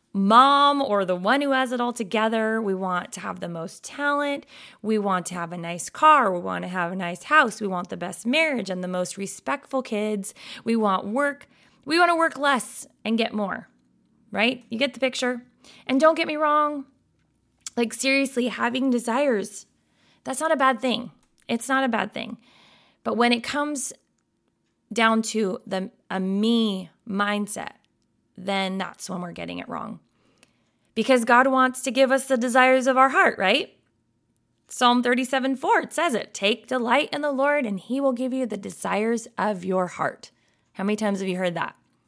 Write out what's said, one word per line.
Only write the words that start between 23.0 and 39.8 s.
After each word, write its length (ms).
But 120
when 160
it 120
comes 480
down 300
to 460
the, 240
a 80
me 720
mindset, 680
then 360
that's 320
when 100
we're 120
getting 260
it 100
wrong. 320
Because 320
God 220
wants 340
to 80
give 200
us 140
the 140
desires 480
of 100
our 140
heart, 280
right? 380
Psalm 340
thirty-seven 540
four, 240
it 120
says 220
it, 180
"Take 340
delight 460
in 80
the 120
Lord 340
and 120
He 220
will 120
give 200
you 140
the 100
desires 800
of 260
your 260